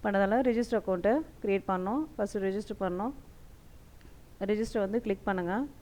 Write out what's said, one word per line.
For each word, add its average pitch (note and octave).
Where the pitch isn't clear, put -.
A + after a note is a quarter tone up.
பண்ணதால G3+
ரிஜிஸ்டர் A#3
அக்கௌண்ட்டை F#3+
கிரியேட் G3
பண்ணணும். F#3+
ஃபர்ஸ்ட் G3+
ரிஜிஸ்டர் G3+
பண்ணணும். F#3+
ரிஜிஸ்டர் G#3+
வந்து A3
கிளிக் G3
பண்ணுங்க. F#3